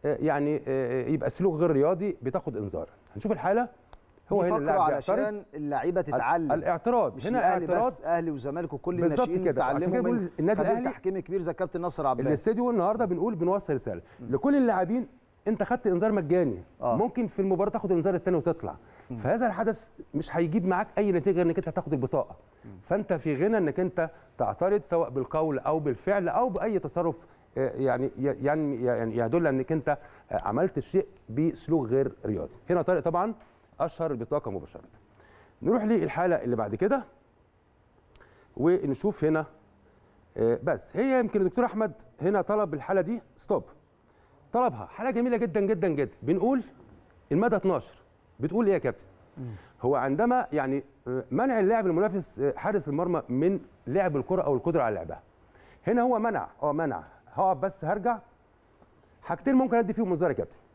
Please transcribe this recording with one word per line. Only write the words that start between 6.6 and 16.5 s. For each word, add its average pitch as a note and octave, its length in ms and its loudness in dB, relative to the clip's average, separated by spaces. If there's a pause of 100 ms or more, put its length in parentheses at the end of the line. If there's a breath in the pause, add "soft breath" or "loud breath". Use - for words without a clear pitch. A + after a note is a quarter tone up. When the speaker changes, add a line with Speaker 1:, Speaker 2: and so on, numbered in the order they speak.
Speaker 2:
مش C3 100 -8
Speaker 1:
هنا A#3+ 120 0
Speaker 2:
الأهلي F3+ 280 2
Speaker 1:
اعتراض. G3 200 2
Speaker 2:
بس، B3+ 160 -4
أهلي E3+ 280 0
وزمالك C#3+ 420 -6
وكل F3 280 -4
Speaker 1:
بالظبط E3 200 2
Speaker 2:
الناشئين F#3 240 0
Speaker 1:
كده. C3+ 200 2
عشان C#3 120 0
Speaker 2:
يتعلموا F3 240 0
Speaker 1:
كده - 100 0
Speaker 2:
من A#3+ 80 2
Speaker 1:
بيقول F3+ 120 -4 (100)
النادي G3 200 2
Speaker 2:
خبير G3 120 2
Speaker 1:
الأهلي B3 180 -2
Speaker 2:
تحكيمي F#3+ 320 -6
كبير F#3 180 -4
زي E3 140 -4
كابتن F3 260 -4
ناصر E3+ 260 -4
عباس. C3 200 0
Speaker 1:
الاستوديو A3+ 440 0
النهارده G#3+ 340 2
بنقول F#3 300 -2
بنوصل F3 400 0
رسالة G2+ 280 -4 (180 loud breath)
Speaker 2:
مم. B2 140 -4
Speaker 1:
لكل C#4 220 2
اللاعبين، A3 500 2 (420)
انت G#3+ 140 0
خدت B3 240 0
انذار G3 260 2
مجاني، D#3+ 500 2 (200)